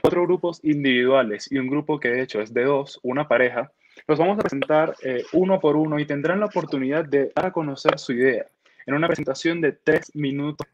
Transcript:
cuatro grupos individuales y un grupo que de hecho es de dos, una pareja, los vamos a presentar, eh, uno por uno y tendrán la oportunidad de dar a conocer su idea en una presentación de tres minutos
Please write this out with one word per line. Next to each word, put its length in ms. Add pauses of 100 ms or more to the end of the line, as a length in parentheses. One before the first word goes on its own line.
cuatro 220
grupos 380
individuales 880
y 60
un 120
grupo 300
que 120
de 100
hecho 220
es 100
de 120
dos, 380
una 240
pareja, 460 (340)
los 120
vamos 200
a 40
presentar, 600
eh, 300
uno 280
por 160
uno 220
y 60
tendrán 360
la 60
oportunidad 600
de 280
dar 120
a 60
conocer 460
su 140
idea 320 (400)
en 100
una 120
presentación 560
de 100
tres 420
minutos 600